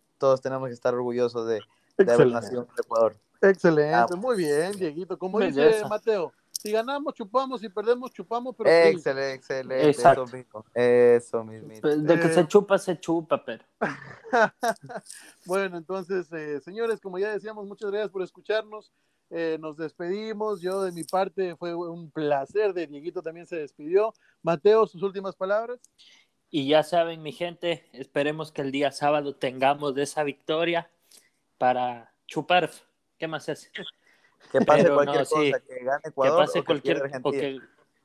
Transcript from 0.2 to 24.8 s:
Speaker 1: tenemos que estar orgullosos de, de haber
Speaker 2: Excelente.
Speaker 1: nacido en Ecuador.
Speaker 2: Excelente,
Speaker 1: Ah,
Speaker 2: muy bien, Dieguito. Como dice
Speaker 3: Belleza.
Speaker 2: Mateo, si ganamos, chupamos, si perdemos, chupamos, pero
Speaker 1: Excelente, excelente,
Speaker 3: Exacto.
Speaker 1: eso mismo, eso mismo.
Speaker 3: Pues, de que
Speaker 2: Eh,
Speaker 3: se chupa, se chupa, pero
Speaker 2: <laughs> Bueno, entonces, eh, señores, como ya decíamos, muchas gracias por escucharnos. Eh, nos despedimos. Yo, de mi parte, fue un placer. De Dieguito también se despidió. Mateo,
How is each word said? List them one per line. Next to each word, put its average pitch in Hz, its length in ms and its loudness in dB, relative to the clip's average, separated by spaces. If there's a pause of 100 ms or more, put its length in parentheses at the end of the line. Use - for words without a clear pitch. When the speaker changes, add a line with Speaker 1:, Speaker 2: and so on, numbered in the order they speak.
Speaker 1:
tenemos 131 280 -6
que 120 60 -10
estar 123 200 -2
orgullosos 120 540 -2
de, 113 60 0
de 104 60 -4 (440)
haber 120 240 6
Speaker 2:
Excelente. 120 60 0
Speaker 1:
nacido 117 280 -4
en 120 60 -12 (160)
Ecuador. 113 320 2 (240)
Speaker 2:
Excelente, 160 520 4 (220)
Speaker 1:
Ah, - 20 -8
Speaker 2:
muy 233 200 -2
bien, 160 420 0
Dieguito. 175 400 -6
Como 190 220 -4
dice 151 240 0
Speaker 3:
Belleza. 214 240 4
Speaker 2:
Mateo, 208 440 -2 (200)
si - 180 -8
ganamos, 269 440 -4
chupamos, 254 460 -4
si 214 80 -14
perdemos, 233 440 -4
chupamos, 240 440 -8
pero 156 140 0
Speaker 1:
Excelente, 151 640 2
excelente, 131 560 -2
Speaker 3:
Exacto. 135 340 6
Speaker 1:
eso 120 120 -16
mismo, 110 280 -16 (100)
eso 120 720 4
mismo. 110 240 -16 (120)
Speaker 3:
Pues, 151 240 0
de 170 160 4
que 165 80 2
Speaker 2:
Eh, 160 60 0
Speaker 3:
se 170 120 4
chupa, 196 320 4
se 175 220 -4
chupa, 165 440 -2
pero 113 200 -12 (160)
Speaker 2:
<laughs> 226 720 -2 (960)
Bueno, 185 300 -2
entonces, 180 560 -6
eh, 151 280 -8
señores, 220 400 -6
como 185 180 -12
ya 208 140 -2
decíamos, 208 340 -10
muchas 202 240 -10
gracias 208 200 -4
por 185 120 -8
escucharnos. 214 680 -6 (380)
Eh, 165 300 -4
nos 156 160 -10
despedimos. 208 840 -6
Yo, 190 220 -4
de 185 100 -4
mi 165 120 -10
parte, 185 520 -2
fue 170 180 -8
un 170 360 -10
placer. 151 640 -2
De 170 120 -6
Dieguito 156 360 -12
también 160 240 -12
se 175 100 -10
despidió. 165 560 0 (300)
Mateo, 202 440 4